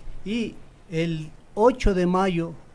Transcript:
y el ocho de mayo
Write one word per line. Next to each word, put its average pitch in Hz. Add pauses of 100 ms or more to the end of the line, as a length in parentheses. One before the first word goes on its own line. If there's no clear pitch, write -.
(240)
y 226 (360)
el 160 (240)
ocho 214
de 180
mayo 175 (220)